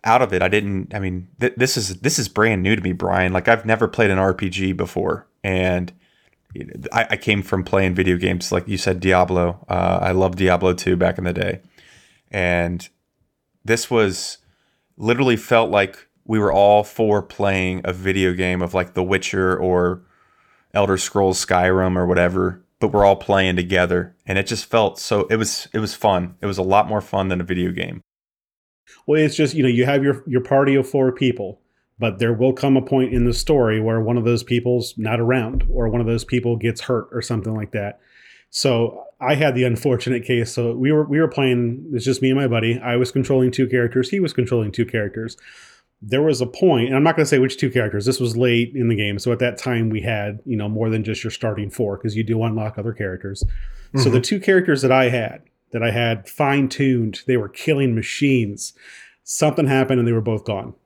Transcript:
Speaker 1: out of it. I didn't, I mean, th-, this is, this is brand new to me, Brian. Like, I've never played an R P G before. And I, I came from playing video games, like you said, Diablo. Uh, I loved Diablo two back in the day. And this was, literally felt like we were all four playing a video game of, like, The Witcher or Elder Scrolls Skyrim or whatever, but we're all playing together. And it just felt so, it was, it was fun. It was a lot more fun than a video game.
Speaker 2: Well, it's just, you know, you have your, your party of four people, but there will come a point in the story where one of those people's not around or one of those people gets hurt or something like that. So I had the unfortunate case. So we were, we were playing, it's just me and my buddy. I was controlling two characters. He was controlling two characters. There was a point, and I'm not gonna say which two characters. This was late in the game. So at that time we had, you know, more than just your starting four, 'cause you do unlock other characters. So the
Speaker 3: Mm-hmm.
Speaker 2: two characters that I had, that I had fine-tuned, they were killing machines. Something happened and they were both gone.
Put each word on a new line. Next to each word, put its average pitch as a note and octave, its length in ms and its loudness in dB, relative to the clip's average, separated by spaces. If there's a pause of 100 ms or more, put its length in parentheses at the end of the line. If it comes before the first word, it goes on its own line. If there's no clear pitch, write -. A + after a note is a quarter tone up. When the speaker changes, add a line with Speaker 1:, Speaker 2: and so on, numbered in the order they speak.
Speaker 1:
out A#2 180 4
of G2+ 100 0
it. F2+ 80 0
I F#2 80 2
didn't, G2+ 460 -2
I G#2 60 -6
mean, F#2 280 -6 (120)
th-, B2 160 0
this B2+ 200 0
is, F#2+ 240 -6
this C#3 180 0
is G#2 100 -4
brand G#2+ 340 2
new G2+ 120 4
to A2+ 60 -2
me, F#2 120 -2
Brian. F#2 420 0
Like, F#2 140 0
I've G#2+ 180 2
never A2 220 2
played G#2+ 220 2
an F#2+ 80 2
R F#2+ 140 2
P F#2 160 -4
G F#2+ 240 -2
before. F2+ 540 -4 (180)
And F#2 480 0 (1000)
I, A2+ 180 -2
I A2+ 60 0
came G2+ 260 0
from F#2 220 -2
playing F#2+ 300 2
video F#2 220 2
games, F2+ 340 -2
like F2+ 180 -2
you G2 100 -4
said, F2+ 220 -2
Diablo. F2+ 680 2
Uh, F2+ 320 0
I F#2 120 0
loved F#2 260 2
Diablo F#2 340 4
two F2+ 240 0
back F2+ 220 0
in F#2 60 -6
the F2 100 -2
day. F#2 260 -4 (680)
And F2 560 -2 (760)
this A2+ 260 -2
was, G#2 480 0 (580)
literally A#2+ 400 2
felt A2+ 340 2
like G2 380 -2 (160)
we A2 140 -2
were G2+ 140 2
all G#2 320 6
four G#2 380 0
playing F#2 640 -2
a F#2 80 -4
video F#2 420 0
game F2+ 260 -2
of, F2+ 140 -4
like, F2+ 200 -2
The F#2 80 0
Witcher F#2 560 0
or F2+ 440 0 (720)
Elder G2 240 2
Scrolls F#2+ 460 0
Skyrim F#2 520 2
or F2+ 100 0
whatever, F2+ 560 0 (180)
but G#2+ 80 2
we're G2+ 180 4
all G2 100 6
playing F#2+ 400 2
together. F2+ 580 0 (120)
And F#2+ 100 -2
it G2 100 -2
just - 200 -6
felt G#2+ 320 0
so, G2+ 320 0
it A2 60 2
was, - 360 -4
it A#2 60 -2
was G#2+ 160 -4
fun. F2+ 480 0
It G#2 40 -6
was F#2+ 120 -4
a F#2+ 40 -2
lot G2 240 4
more G#2 140 -2
fun F#2+ 280 -4
than F2+ 120 -2
a F2 40 -4
video F2+ 260 -2
game. E2+ 320 -8 (1040)
Speaker 2:
Well, D#3 160 2
it's D3+ 140 0
just, D3 180 0
you D3 80 0
know, B2+ 80 4
you B2 160 2
have C#3 180 2
your, C#3 220 0
your B2 160 0
party C#3 320 2
of C3 120 2
four C3 260 2
people, A2+ 500 -2 (360)
but A2 200 -2
there A#2 160 0
will B2+ 180 2
come C3+ 240 2
a C3 60 2
point B2+ 320 0
in B2 100 2
the A#2+ 80 2
story A2+ 480 2
where A2+ 220 0
one A#2 160 0
of A2 80 -2
those A#2 160 2
people's B2 560 -2
not A2 220 -2
around B2 500 0
or A#2+ 180 0
one A#2+ 140 0
of A2 40 0
those A2+ 180 -2
people A#2+ 320 0
gets A2 260 -4
hurt A#2 280 -4
or A#2 120 -6
something A2+ 320 -4
like G#2+ 180 -8
that. G2+ 280 -8 (500)
So A#2 540 0 (160)
I C3 140 2
had C#3 200 2
the B2+ 100 2
unfortunate A#2+ 600 0
case. A#2+ 280 -2
So A#2 220 -2
we C3 180 0
were, D3+ 120 2
we C#3+ 160 0
were D#3+ 80 2
playing, B2+ 680 0
it's A#2 100 -4
just C3 180 0
me C3 80 4
and C3 80 2
my C#3 100 0
buddy. A#2 300 0
I A#2+ 180 -2
was B2 160 2
controlling C3 380 2
two C3 160 0
characters. B2 440 0
He G3 100 0
was E3+ 120 0
controlling A2+ 400 -2
two A#2 140 -2
characters. A2 500 -6 (640)
There C3 220 0
was C#3+ 180 2
a B2 60 0
point, C3 400 2
and C3+ 100 0
I'm C#3+ 60 4
not D#3+ 140 4
gonna D#3 100 2
say C3+ 140 4
which C3 160 0
two B2+ 140 -2
characters. G#2+ 360 -2
This C3 140 0
was A#2 160 -2
late A#2+ 400 2
in A#2 120 0
the A2+ 60 2
game. G#2 240 -2
So A#2+ 140 -2
at A2+ 80 -2
that B2 180 0
time A2+ 320 -2
we G#2+ 100 -4
had, G#2 460 -4
you B2 100 -4
know, G#2 120 -4
more A2 220 -2
than A2 120 -2
just G#2+ 220 -6
your A2+ 80 -6
starting G#2 380 -6
four, G2+ 280 -4
'cause G#2+ 160 -6
you A2 80 -2
do A2 220 -2
unlock A2 340 -4
other G#2+ 140 -6
characters. G2 520 -8 (520)
So C3 80 2
the C3 140 2
Speaker 3:
Mm-hmm. - 40 4
Speaker 2:
two G3+ 180 -2
characters F#3 420 4
that C3 100 4
I C3 160 6
had, A#2+ 340 -4 (300)
that A2+ 100 -4
I A#2 80 0
had A#2 380 -2
fine-tuned, C3+ 1000 0
they B2+ 100 2
were G#2 120 -2
killing C#3 480 0
machines. A2+ 800 -2 (500)
Something D3+ 420 0
happened C3 320 2
and A#2+ 80 2
they A#2+ 60 2
were A2+ 80 2
both A2 240 -4
gone. G#2 300 -6 (120)